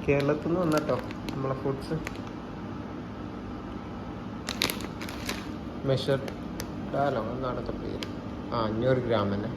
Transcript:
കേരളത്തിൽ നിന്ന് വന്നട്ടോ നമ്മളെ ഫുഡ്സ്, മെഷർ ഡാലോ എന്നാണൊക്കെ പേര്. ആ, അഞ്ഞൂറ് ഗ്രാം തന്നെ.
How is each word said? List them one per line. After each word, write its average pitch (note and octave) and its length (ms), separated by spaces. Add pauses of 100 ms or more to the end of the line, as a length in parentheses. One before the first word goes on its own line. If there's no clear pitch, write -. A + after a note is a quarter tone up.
കേരളത്തിൽ C#3+ 440
നിന്ന് E3+ 140
വന്നട്ടോ D3+ 340 (340)
നമ്മളെ C3+ 320
ഫുഡ്സ്, C#3 340 (4000)
മെഷർ C3+ 300 (760)
ഡാലോ C#3 280 (120)
എന്നാണൊക്കെ A#2+ 460
പേര്. G2+ 280 (440)
ആ, A#2 160
അഞ്ഞൂറ് B2 380
ഗ്രാം G#2+ 280
തന്നെ. G#2 220